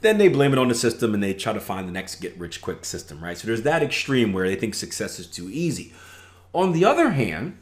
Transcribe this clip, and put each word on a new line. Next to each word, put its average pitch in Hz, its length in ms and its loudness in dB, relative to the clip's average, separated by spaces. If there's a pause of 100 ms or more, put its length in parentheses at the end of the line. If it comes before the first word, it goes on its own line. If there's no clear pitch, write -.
Then 214 180 4
they 202 80 8
blame 139 260 6
it 131 60 4
on 127 80 4
the 123 80 4
system 113 400 0
and 101 80 0
they 98 120 0
try 110 180 -4
to 104 80 -4
find 95 260 -6
the 90 60 -10
next 92 240 -8
get-rich-quick 87 680 -10
system, - 380 -12
right? 87 160 -8
So - 80 -10
there's 110 160 -2
that 151 220 2
extreme 127 480 0
where 92 160 0
they 95 80 0
think 101 180 -4
success - 460 -8
is 87 80 -16
too 90 220 -14
easy. 131 420 -4 (600)
On 180 200 2
the 165 120 2
other 294 260 4
hand 117 520 -2